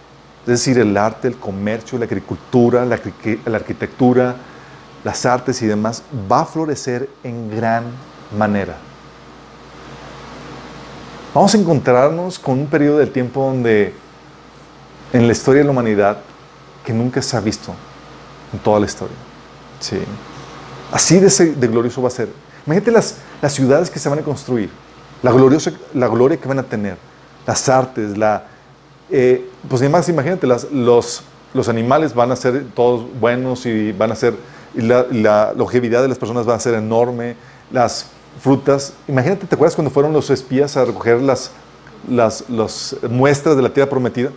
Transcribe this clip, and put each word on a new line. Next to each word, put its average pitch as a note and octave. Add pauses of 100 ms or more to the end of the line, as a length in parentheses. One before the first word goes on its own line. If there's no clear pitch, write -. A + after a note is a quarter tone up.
(420)
es -
decir, A#2+
el G#2
arte, A2
el B2
comercio, G#2
la A#2
agricultura, A#2+
la A2+
arqui-, G#2+
la A2+
arquitectura, B2 (680)
las -
artes B2+
y A2
demás, G#2+ (280)
va C3
a D#3+
florecer C#3 (160)
en A#2
gran A2+ (520)
manera. G2+ (2500)
Vamos G3
a A3
encontrarnos D#3+
con C3
un C#3
periodo D3
del C3+
tiempo B2+
donde A#2 (1160)
en A#2+
la A2+
historia C3+
de D3
la C#3+
humanidad G#2+ (680)
que -
nunca B2
se -
ha A2
visto G2 (800)
en G2+
toda G#2+
la G2+
historia. - (600)
Sí. - (920)
Así E3
de F#3+
se-, E3+
de B2
glorioso A#2
va B2
a A#2+
ser. A2 (380)
Imagínate G3
las, A3 (260)
las C#3+
ciudades C#3
que C#3+
se -
van D3
a D#3
construir, A#2+ (520)
la B2
gloriosa, C3 (220)
la B2
gloria B2
que -
van C3+
a B2+
tener, G2+ (480)
las -
artes, B2
la, G#2+ (640)
eh, B2+ (180)
pues B2
además D3+
imagínate, D#3+
las, B2
los, A#2+ (320)
los A#2
animales A#2+
van A#2+
a B2+
ser B2+
todos A#2+ (140)
buenos B2
y A2
van A2
a -
ser, A2+ (380)
y A#2+
la, B2
la G#2+
longevidad A#2+
de C3+
las B2+
personas A2+
va A#2+
a A2+
ser A#2+
enorme, A#2 (380)
las A#2+ (340)
frutas. C#3 (160)
Imagínate, D#3
¿te E3
acuerdas D#3+
cuando D3+
fueron D3
los D3
espías C3+
a C3
recoger A#2
las, C3+ (580)
las, A#2
las A2 (140)
muestras C#3+
de C3
la A#2
tierra C#3
prometida? B2+